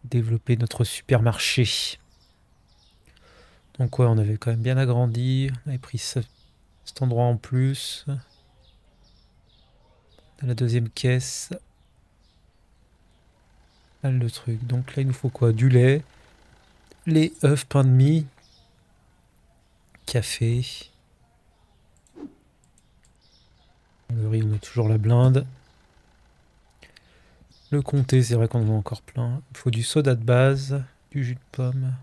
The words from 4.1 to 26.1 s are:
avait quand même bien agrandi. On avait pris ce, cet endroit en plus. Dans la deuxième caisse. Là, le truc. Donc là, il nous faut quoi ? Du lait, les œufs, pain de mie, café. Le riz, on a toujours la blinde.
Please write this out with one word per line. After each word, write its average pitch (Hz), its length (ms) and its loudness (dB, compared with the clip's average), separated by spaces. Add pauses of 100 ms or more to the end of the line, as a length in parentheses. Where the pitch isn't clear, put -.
avait 107 200 0
quand - 120 -4
même 117 140 -2
bien 127 120 0
agrandi. 127 760 0 (140)
On 147 40 -6
avait 131 80 -6
pris 127 220 -10
ce, - 200 -6 (640)
cet - 180 -12
endroit 123 240 0
en 120 120 0
plus. 131 680 -4 (2500)
Dans 135 60 -6
la 123 80 -2
deuxième 117 340 0
caisse. - 640 -4 (2500)
Là, 139 80 0
le 120 200 0
truc. 117 340 -8
Donc 123 300 -6
là, 139 80 -2
il 135 40 0
nous 131 60 0
faut 127 160 -4
quoi ? 117 240 2
Du 120 160 4
lait, 127 340 6 (1000)
les 160 280 2 (100)
œufs, 143 220 2
pain 139 180 2
de 131 60 4
mie, 139 380 4 (1800)
café. 120 600 -2 (3500)
Le 110 200 -2
riz, 110 120 0
on 107 140 0
a - 20 -4
toujours 110 300 -4
la 110 100 2
blinde. 127 480 4 (2250)